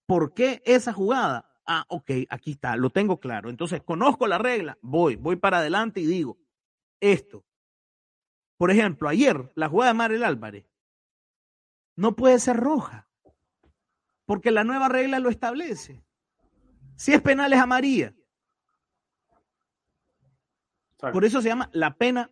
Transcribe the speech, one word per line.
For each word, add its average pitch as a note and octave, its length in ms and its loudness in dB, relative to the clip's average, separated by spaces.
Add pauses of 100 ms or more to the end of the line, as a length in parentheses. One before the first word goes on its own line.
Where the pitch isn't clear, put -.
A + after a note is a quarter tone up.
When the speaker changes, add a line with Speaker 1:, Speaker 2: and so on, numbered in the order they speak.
Speaker 1:
¿Por D#3+ 260 2
qué B3 320 -2
esa A#3+ 300 4
jugada? G3 520 -2 (260)
Ah, D#3+ 160 -2
ok, D#3 220 -8 (200)
aquí D3 220 -10
está, B2+ 220 -6
lo B2+ 160 0
tengo F#3+ 300 0
claro. A2+ 280 -8
Entonces, D3+ 340 -8
conozco A3+ 440 0
la F3+ 120 0
regla, A3 440 -4
voy, C#3 320 2
voy C#3 220 -4
para F#3 220 0
adelante F#3+ 420 -2
y D#3+ 60 -2
digo, D#3+ 300 -2 (640)
esto. G3 460 0 (1120)
Por F3 160 2
ejemplo, G3 360 2
ayer, D#3+ 460 2
la D#3 140 -4
jugada A#3 240 2
de A3+ 60 -2
Marel A3+ 260 -2
Álvarez A2 420 -6 (1300)
no G#3+ 220 0
puede B3+ 240 6
ser A#3+ 160 0
roja. B3+ 520 -4 (1200)
Porque G#3+ 220 0
la G#3+ 100 2
nueva C4 260 0
regla C4 300 0
lo B3+ 100 -2
establece. A#3 760 -8 (920)
Si - 180 -2
es D4 80 6
penal, C#4 320 2
es C4 60 6
amarilla. B3+ 560 0 (2750)
Speaker 2:
Exacto. B2+ 180 -8
Speaker 1:
Por F#3 120 2
eso A3+ 180 2
se A3+ 60 -2
llama A#3+ 240 -4
la D#3 240 -2
pena B3 360 -2